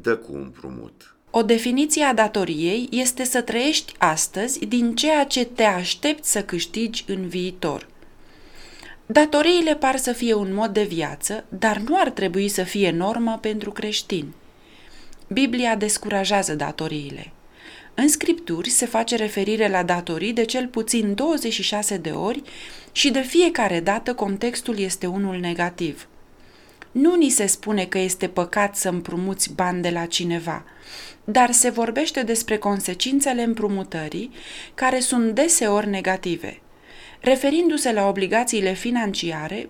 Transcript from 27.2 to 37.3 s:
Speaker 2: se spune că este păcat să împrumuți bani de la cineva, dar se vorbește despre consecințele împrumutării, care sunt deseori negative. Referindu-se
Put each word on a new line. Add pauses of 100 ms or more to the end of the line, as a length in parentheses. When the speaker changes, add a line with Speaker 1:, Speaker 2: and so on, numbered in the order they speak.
Speaker 2:
se
spune
că
este
păcat
să
împrumuți
bani
de
la
cineva, (580)
dar
se
vorbește
despre
consecințele
împrumutării, (420)
care
sunt
deseori
negative. (580)
Referindu-se